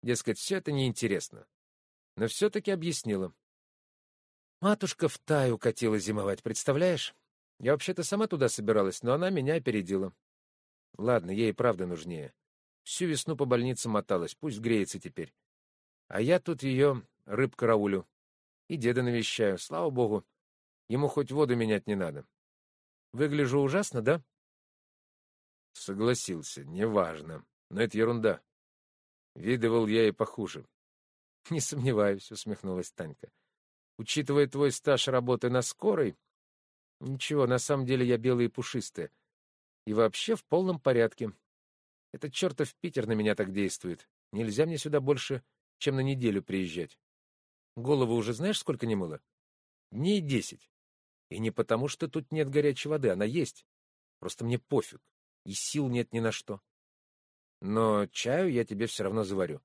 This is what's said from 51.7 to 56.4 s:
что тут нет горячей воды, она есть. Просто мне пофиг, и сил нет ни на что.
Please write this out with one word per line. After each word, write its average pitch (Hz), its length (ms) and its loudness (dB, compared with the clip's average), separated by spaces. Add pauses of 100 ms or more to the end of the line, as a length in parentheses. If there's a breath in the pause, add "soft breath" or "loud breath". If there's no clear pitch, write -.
что 151 200 -6
тут 147 240 -8
нет 156 180 -2
горячей 147 400 0
воды, 143 200 2
она 95 160 0
есть. 135 400 -4 (540)
Просто - 240 -8
мне 120 160 0
пофиг, - 420 -2 (440)
и 95 80 -10
сил 143 340 -2
нет 120 240 -2
ни 117 80 -2
на 113 120 2
что. - 300 -10 (1000)